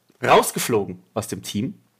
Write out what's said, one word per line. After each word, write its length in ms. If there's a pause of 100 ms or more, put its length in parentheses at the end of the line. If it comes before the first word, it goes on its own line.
(240)
rausgeflogen 760 (140)
aus 160
dem 120
Team. 340 (240)